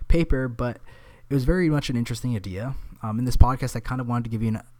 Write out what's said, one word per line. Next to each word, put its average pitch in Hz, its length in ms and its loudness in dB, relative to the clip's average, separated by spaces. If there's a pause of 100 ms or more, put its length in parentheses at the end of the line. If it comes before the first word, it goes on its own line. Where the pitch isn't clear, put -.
paper, 131 400 4
but 120 300 -6 (500)
it 139 60 0
was 135 100 2
very 170 240 4
much 147 220 0
an 127 60 0
interesting 120 380 -2
idea. 104 400 -6 (280)
Um, 110 160 -4
in 123 80 -2
this 120 100 2
podcast, 127 400 4
I 120 40 -6
kind 127 200 -6
of 123 60 -6
wanted 120 180 -2
to 117 60 -10
give 113 120 -4
you 113 120 0
a 113 100 -8 (160)